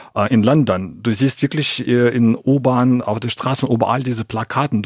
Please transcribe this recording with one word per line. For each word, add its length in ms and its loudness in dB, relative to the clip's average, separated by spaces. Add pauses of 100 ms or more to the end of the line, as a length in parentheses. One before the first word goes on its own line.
(160)
äh, 180 0
in 80 6
London, 640 2
du 100 0
siehst 300 -2
wirklich, 440 -4
äh, 220 4
in 260 2
U-Bahn, 680 2
auf 160 -4
der 100 -6
Straße, 380 -4
überall 340 0
diese 240 -4
Plakaten. 600 -4